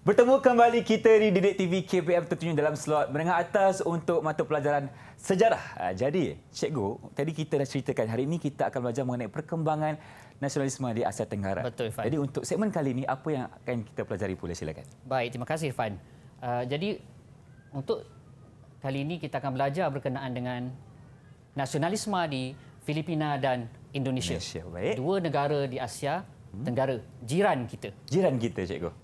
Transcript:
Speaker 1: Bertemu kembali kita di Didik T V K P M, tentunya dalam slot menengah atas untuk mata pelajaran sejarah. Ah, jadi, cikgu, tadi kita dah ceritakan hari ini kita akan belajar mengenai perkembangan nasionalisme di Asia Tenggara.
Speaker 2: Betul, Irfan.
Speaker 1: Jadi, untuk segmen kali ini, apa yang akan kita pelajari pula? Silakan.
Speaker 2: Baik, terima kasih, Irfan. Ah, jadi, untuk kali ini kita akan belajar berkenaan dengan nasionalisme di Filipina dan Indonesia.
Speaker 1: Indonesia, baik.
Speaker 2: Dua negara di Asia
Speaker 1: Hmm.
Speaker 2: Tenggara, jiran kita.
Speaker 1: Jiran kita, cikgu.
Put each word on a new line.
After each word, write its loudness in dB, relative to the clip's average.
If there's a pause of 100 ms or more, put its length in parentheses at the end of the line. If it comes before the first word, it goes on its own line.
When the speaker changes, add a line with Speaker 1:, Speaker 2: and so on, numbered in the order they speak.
Speaker 1:
Bertemu 8
kembali 6
kita 6
di 6
Didik 4
T 2
V 2
K 2
P 2
M, 2
tentunya -2
dalam 2
slot 0
menengah 2
atas 4
untuk 2
mata -2
pelajaran 0 (320)
sejarah. 4 (160)
Ah, -2
jadi, 0 (160)
cikgu, -2
tadi -4
kita -2
dah 0
ceritakan -2
hari 0
ini -2
kita -2
akan -2
belajar -2
mengenai -2
perkembangan -2 (400)
nasionalisme -2
di 0
Asia -2
Tenggara. -2
Speaker 2:
Betul, -4
Irfan. -4
Speaker 1:
Jadi, 0
untuk -4
segmen 0
kali -2
ini, -4
apa -4
yang -6
akan -6 (140)
kita -8
pelajari -4
pula? -6
Silakan. -10 (160)
Speaker 2:
Baik, -4
terima -6
kasih, -4
Irfan. -4 (400)
Ah, -4
jadi, -4 (720)
untuk -4 (720)
kali -4
ini -4
kita -6
akan -4
belajar 0
berkenaan -4
dengan -4 (800)
nasionalisme 0
di -4 (320)
Filipina -2
dan 0 (240)
Indonesia. -2
Speaker 1:
Indonesia, -8
baik. -2
Speaker 2:
Dua 0
negara 0
di -6
Asia -4 (320)
Speaker 1:
Hmm. -8
Speaker 2:
Tenggara, 0 (160)
jiran 2
kita. -10 (160)
Speaker 1:
Jiran 2
kita, -2
cikgu. -4 (160)